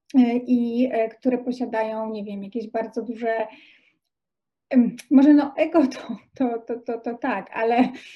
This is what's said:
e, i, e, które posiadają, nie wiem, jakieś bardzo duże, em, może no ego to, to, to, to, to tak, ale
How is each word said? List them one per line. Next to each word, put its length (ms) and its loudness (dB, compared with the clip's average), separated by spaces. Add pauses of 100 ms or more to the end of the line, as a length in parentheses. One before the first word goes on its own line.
(180)
e, 180 4
i, 560 0
e, 160 0
które 300 -4
posiadają, 720 -6
nie 140 -8
wiem, 200 -10
jakieś 260 -10
bardzo 320 -6
duże, 440 -4 (1200)
em, 260 4 (140)
może 240 8
no 220 2
ego 300 2
to, 300 -10 (180)
to, 240 -2
to, 220 -10
to, 200 -8
to 180 -8
tak, 360 -6
ale 340 2 (280)